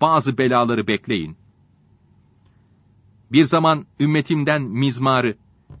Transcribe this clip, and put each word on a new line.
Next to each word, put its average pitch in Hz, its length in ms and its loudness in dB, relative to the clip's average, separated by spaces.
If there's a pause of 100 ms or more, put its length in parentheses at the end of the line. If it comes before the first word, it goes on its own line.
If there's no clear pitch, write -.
bazı 143 360 0
belaları 120 500 0
bekleyin. 98 500 -4 (1900)
Bir 147 140 4
zaman 160 400 0 (140)
ümmetimden 151 600 0
mizmarı, 127 760 -2 (420)